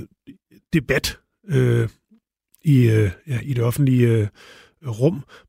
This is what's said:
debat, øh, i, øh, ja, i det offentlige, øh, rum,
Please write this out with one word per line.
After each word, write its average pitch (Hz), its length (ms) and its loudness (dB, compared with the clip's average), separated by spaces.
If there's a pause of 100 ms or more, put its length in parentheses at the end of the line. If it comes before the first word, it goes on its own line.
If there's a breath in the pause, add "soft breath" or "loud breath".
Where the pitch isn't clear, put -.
(720)
debat, - 460 -2 (300)
øh, 120 400 0 (760)
i, 127 260 4
øh, 107 200 2 (160)
ja, 123 160 -6
i 127 120 -6
det 117 100 -2
offentlige, 123 440 2
øh, 113 180 0 (600 loud breath)
rum, 131 380 -2 (240 loud breath)